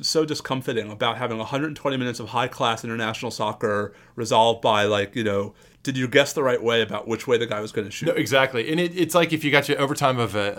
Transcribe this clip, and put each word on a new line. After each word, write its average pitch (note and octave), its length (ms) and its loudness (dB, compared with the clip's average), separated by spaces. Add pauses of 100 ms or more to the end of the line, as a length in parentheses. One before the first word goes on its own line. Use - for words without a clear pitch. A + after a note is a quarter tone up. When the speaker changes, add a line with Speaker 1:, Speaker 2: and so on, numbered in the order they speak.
Speaker 1:
so D#3 240 2
discomforting C3 680 -4
about A2 280 -2
having A#2 200 -4
a A2+ 60 -4
hundred C#3+ 320 -4
twenty C#3 220 -2
minutes B2 200 -4
of A2 120 -10
high-class A#2+ 520 -2
international A2+ 480 -6
soccer G#2 640 -2 (220)
resolved A2+ 480 4
by, G#2+ 220 4
like, G2+ 300 0
you A#2+ 80 -4
know, G2+ 300 -2 (300)
did C#3 140 -4
you B2+ 120 0
guess C#3 240 4
the D#3 100 -2
right B2 180 2
way A#2 220 2
about G#2 240 -4
which A2 220 -4
way A#2+ 100 4
the A#2 80 0
guy G#2+ 140 -4
was G#2+ 100 -8
gonna G#2 220 -6
shoot? - 140 -6
Speaker 2:
No, E3 80 2
exactly. C3 580 2
And E3 80 0
it, F3 180 -2
it's E3 160 0
like E3+ 180 4
if D3+ 120 -4
you C#3+ 80 2
got C#3+ 120 6
to C#3+ 120 0
overtime C3+ 420 2
of A2 160 -2
a, G2+ 140 0 (100)